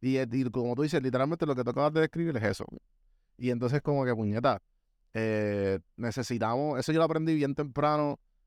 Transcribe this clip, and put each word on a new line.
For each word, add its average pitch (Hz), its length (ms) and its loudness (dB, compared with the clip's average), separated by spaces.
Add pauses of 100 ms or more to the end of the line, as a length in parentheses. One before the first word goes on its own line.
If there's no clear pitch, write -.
y, 131 180 0
y 123 320 -2
como 120 240 -2
tú 139 80 0
dices, 151 200 0
literalmente 135 440 0
lo 143 80 0
que 123 80 0
tú 120 80 0
acabas 143 220 2
de 160 80 2
describir 160 360 0
es 110 60 -2
eso. 104 240 -2 (720)
Y 123 140 -2
entonces 123 300 0
como 139 240 0
que, 123 100 0
puñeta, 110 460 0 (520)
eh, 104 640 0 (180)
necesitamos, 120 840 -2
eso 151 100 -2
yo 156 80 2
lo 165 60 6
aprendí 160 320 2
bien 143 180 0
temprano, 147 640 0 (280)